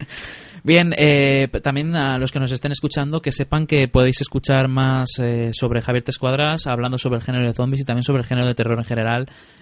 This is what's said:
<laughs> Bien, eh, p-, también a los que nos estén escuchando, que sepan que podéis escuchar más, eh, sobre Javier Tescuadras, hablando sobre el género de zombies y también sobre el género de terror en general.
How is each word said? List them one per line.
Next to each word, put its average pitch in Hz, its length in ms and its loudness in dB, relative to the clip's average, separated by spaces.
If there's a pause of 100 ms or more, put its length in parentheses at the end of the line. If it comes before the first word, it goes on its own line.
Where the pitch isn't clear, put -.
(220)
<laughs> - 420 -18
Bien, 170 340 4
eh, 139 540 4
p-, - 100 -4
también 147 340 -2
a 135 220 0
los 131 140 -2
que - 80 -4
nos 131 120 0
estén 139 200 -4
escuchando, 147 500 -2
que 143 100 -2
sepan 151 360 -2
que 139 200 4
podéis 127 320 4
escuchar 135 480 0
más, 131 520 0
eh, 117 340 0
sobre 120 280 0
Javier 123 220 -2
Tescuadras, 143 640 -2
hablando 123 320 -2
sobre 123 200 -2
el 117 40 -4
género 123 240 -2
de 117 80 0
zombies 135 280 -2
y 139 40 -6
también 123 180 -2
sobre 135 180 2
el 117 60 -6
género 123 200 0
de 123 80 0
terror 113 240 0
en 117 60 -4
general. 117 440 -2 (320)